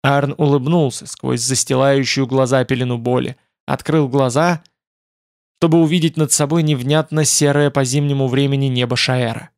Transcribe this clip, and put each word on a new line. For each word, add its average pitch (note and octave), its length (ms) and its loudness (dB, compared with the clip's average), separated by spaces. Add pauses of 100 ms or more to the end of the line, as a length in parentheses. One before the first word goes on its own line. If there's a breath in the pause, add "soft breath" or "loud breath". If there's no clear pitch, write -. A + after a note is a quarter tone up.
Арн C#3 340 2
улыбнулся C#3+ 680 0
сквозь B2+ 340 -6
застилающую C3+ 840 0
глаза C3 360 2
пелену B2 340 -2
боли, B2+ 400 -2 (280)
открыл D3 420 0
глаза, C#3 560 0 (960)
чтобы E3+ 200 4
увидеть D#3+ 380 2
над D3+ 140 0
собой D#3 320 0
невнятно D3+ 600 0
серое C#3+ 460 2
по C#3 140 0
зимнему C#3 440 0
времени C#3 380 0
небо B2 300 0
Шаэра. A#2+ 640 -2